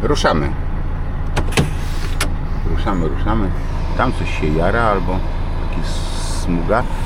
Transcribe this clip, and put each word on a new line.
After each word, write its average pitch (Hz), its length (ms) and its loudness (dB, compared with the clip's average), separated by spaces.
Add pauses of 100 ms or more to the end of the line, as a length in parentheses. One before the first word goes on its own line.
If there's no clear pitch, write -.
ruszamy. 73 460 2 (2250)
Ruszamy, 85 380 0
ruszamy. 104 420 0 (480)
Tam 120 160 2
coś 80 260 -2
się 80 80 0
jara 87 340 2
albo 95 300 2 (580)
jakiś - 220 -2 (500)
smuga, 90 420 0 (220)